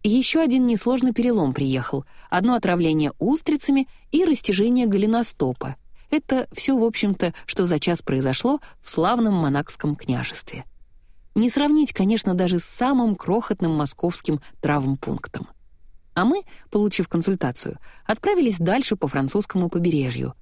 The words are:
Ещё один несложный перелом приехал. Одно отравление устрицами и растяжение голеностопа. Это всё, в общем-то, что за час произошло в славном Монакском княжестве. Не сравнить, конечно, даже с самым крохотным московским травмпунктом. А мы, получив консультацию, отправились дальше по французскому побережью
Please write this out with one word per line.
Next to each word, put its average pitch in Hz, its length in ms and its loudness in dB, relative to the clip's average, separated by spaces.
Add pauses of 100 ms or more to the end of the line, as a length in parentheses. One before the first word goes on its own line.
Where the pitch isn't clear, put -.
Ещё 254 400 2
один 254 240 4
несложный 240 480 2
перелом 220 400 2
приехал. 135 520 -2 (260)
Одно 208 240 2
отравление 165 640 2
устрицами 269 680 0 (240)
и 330 120 2
растяжение 240 640 2
голеностопа. 196 880 0 (340)
Это 277 440 0
всё, - 220 0
в 226 80 2
общем-то, 202 520 0 (100)
что 175 220 0
за 160 120 2
час 170 220 0
произошло 135 600 0 (200)
в - 80 -10
славном 208 460 2
Монакском 147 600 -2
княжестве. - 680 -6 (720)
Не 233 140 4
сравнить, 294 440 2
конечно, 202 400 0
даже 180 260 2
с - 40 -2
самым 240 520 0
крохотным 180 600 -2
московским 151 680 -2 (180)
травмпунктом. 139 880 -4 (680)
А 185 100 0
мы, 359 160 0 (300)
получив 208 360 0
консультацию, 165 680 -2 (280)
отправились 247 520 0
дальше 196 380 0
по 156 120 -4
французскому 170 640 -2
побережью 131 720 0